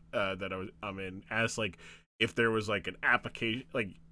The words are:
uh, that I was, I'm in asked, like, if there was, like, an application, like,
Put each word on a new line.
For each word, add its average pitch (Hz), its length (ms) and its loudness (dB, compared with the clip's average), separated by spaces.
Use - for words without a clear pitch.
uh, 98 240 2
that 95 160 -4
I 95 40 -2
was, 92 120 -4
I'm 98 180 -6
in 95 300 -8
asked, 110 280 2
like, 107 200 -2
if 117 140 2
there 117 160 6
was, 110 180 2
like, 101 200 0
an 90 140 -6
application, 120 720 2
like, 113 160 0